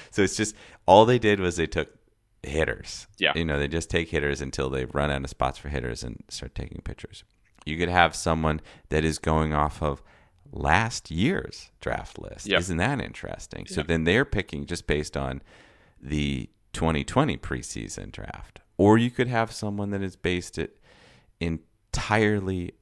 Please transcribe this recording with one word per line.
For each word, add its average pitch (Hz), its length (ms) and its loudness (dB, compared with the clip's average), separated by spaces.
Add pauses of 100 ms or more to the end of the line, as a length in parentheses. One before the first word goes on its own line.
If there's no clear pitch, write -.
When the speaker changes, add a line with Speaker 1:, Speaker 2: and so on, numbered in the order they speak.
(120)
Speaker 1:
so - 100 2
it's 95 160 2
just, 107 180 -2 (300)
all 104 200 12
they 123 140 6
did 104 220 4
was 87 160 0
they 80 100 2
took 76 220 -2 (520)
hitters. 69 680 -4 (100)
Speaker 2:
Yeah. 76 180 2
Speaker 1:
You 82 80 0
know, 76 160 0
they 71 80 0
just 80 220 -4
take 85 200 -2
hitters 71 300 -2
until 67 300 -4
they 65 160 -4
run 71 260 -2
out 69 140 -4
of 67 40 -8
spots 65 280 -4
for - 100 -14
hitters 62 360 -6
and 60 260 -12
start - 260 -14
taking - 260 -10
pitchers. - 440 -14 (400)
You 78 120 -6
could 87 120 0
have 87 260 6
someone 80 460 0 (260)
that 78 160 2
is 78 160 0
going 78 340 2
off 76 300 0
of 71 180 -2 (500)
last 113 600 0
year's - 580 -2 (100)
draft - 380 -6
list. - 300 -14
Speaker 2:
Yep. 190 140 4
Speaker 1:
Isn't 90 160 -2
that 120 240 0
interesting? - 680 -12
So - 140 -4
Speaker 2:
Yep. - 60 -4
Speaker 1:
then 82 180 2
they're 110 200 4
picking 80 400 -6
just 82 220 -10
based 73 280 -2
on 67 280 -6 (580)
the 69 480 -4 (240)
twenty 80 300 0
twenty 123 340 0
preseason 55 760 -10
draft. - 500 -14 (160)
Or 104 200 8
you 120 140 4
could 123 160 2
have 113 240 0
someone 101 400 -6
that 98 100 -2
is 95 140 -6
based 90 420 -4
it - 220 -6 (1120)
entirely 101 800 0 (100)